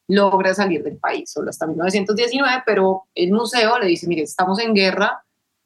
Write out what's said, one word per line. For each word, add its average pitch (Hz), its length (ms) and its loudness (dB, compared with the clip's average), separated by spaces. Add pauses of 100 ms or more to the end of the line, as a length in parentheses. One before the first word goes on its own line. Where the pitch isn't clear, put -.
logra 190 460 2
salir 190 280 -2
del 147 140 -8
país, - 340 -6
solo - 200 -6
hasta - 160 -8
mil 160 100 -6
novecientos 196 380 0
diecinueve, 254 500 0
pero 190 380 2 (100)
el 175 180 0
museo 226 460 2
le 226 80 0
dice, 175 220 0
"Mire, 160 160 -2
estamos 156 360 0
en 226 140 0
guerra, 196 500 2 (420)